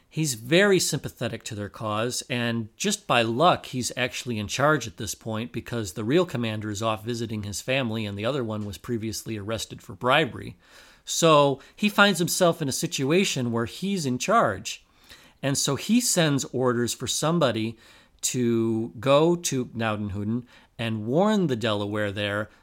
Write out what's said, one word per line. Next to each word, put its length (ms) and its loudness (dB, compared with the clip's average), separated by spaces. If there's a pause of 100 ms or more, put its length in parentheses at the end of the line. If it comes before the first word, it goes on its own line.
He's 280 -2
very 440 4
sympathetic 640 -4
to 100 -10
their 140 -6
cause, 600 -4
and 480 -2
just 300 -4
by 160 4
luck, 440 2
he's 300 -4
actually 400 -4
in 100 -4
charge 380 0
at 120 -12
this 180 -8
point 360 -6
because 420 -6
the 100 -6
real 220 2
commander 440 -4
is 140 -4
off 200 -2
visiting 380 -4
his 200 -8
family 440 -2
and 100 -6
the 100 -4
other 180 0
one 220 -4
was 120 -8
previously 600 -6
arrested 440 -8
for 140 -16
bribery. 600 0 (500)
So 540 6 (160)
he 140 0
finds 300 4
himself 420 2
in 80 -2
a 40 -2
situation 800 0
where 140 0
he's 400 -4
in 140 -2
charge. 640 0 (560)
And 160 0
so 180 0
he 240 2
sends 460 2
orders 480 0
for 140 -8
somebody 720 0 (440)
to 800 0
go 360 6
to 300 -2
Gnadenhunden 800 -4 (340)
and 280 -4
warn 420 2
the 80 0
Delaware 560 -2
there 380 -2 (140)